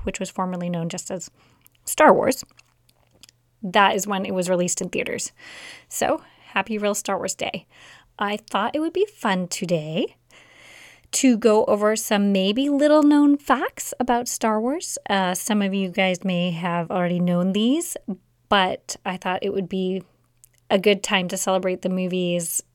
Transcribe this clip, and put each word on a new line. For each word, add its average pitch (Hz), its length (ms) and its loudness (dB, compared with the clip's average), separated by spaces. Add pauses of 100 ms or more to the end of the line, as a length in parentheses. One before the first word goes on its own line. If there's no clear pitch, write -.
which - 160 -6
was 185 100 -8
formerly 180 400 -6
known 170 200 -4
just - 200 -10
as 185 220 -10 (540)
Star 302 280 6
Wars, - 300 0 (1160)
that 196 340 4
is 185 100 -4
when 196 200 -4
it 196 80 -6
was 180 160 -2
released 180 320 0
in 175 80 -6
theaters. - 420 -6 (560)
So, - 340 -2 (260)
happy 208 300 -4
real 208 180 0
Star 196 220 -4
Wars - 160 -6
Day. - 320 -8 (540)
I 208 180 -4
thought 214 380 -4
it 302 40 -2
would 320 140 -2
be 381 120 0
fun 185 420 -2
today 170 680 -4 (960)
to 247 240 4
go 214 280 4
over 214 300 2
some 202 360 0
maybe 208 380 2
little-known 294 680 6
facts - 640 -2
about 247 280 0
Star 220 320 -2
Wars. 277 380 -4 (100)
Uh, 190 280 0
some 214 260 0
of 196 100 0
you 196 180 -2
guys 185 340 0
may 180 280 0
have 170 380 -4
already 175 300 0
known 180 340 2
these, 247 420 0 (540)
but - 560 0
I 185 120 -6
thought 185 260 -4
it 196 100 -4
would 196 160 -4
be 190 320 -4 (720)
a 202 80 4
good 202 240 2
time 185 240 0
to 185 100 -8
celebrate 185 460 0
the 180 60 -2
movies 180 760 -2 (120)